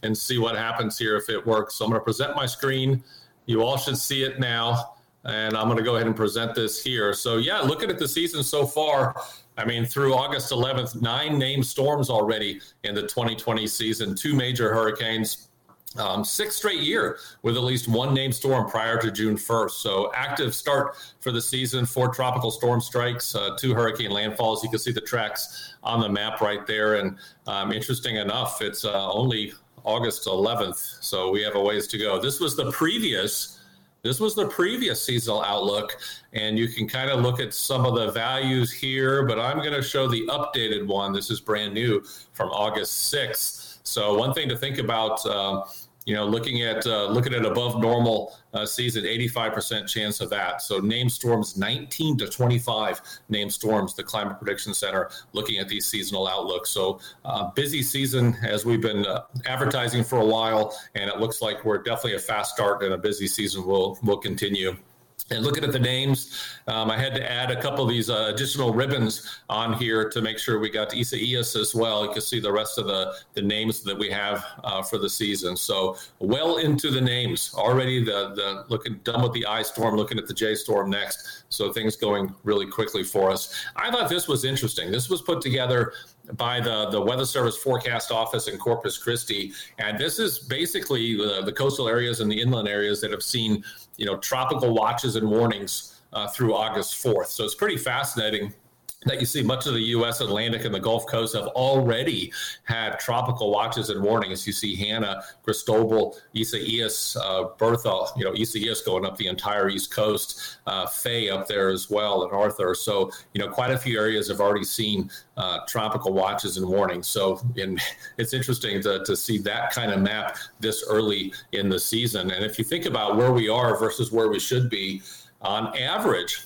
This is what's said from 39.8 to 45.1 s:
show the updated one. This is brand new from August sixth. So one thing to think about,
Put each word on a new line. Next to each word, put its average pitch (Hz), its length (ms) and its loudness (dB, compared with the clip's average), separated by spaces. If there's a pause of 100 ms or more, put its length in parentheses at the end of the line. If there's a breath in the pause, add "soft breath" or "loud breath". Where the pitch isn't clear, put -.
show 135 260 2
the 113 200 0
updated 110 580 -2
one. 98 280 0
This 98 180 -2
is 104 80 -2
brand 104 340 -2
new 110 300 2 (300 loud breath)
from 90 160 -2
August 107 580 -2
sixth. - 760 -4
So 104 320 2
one 131 180 4
thing 147 160 -2
to 123 80 -2
think 135 220 -4
about, 113 460 0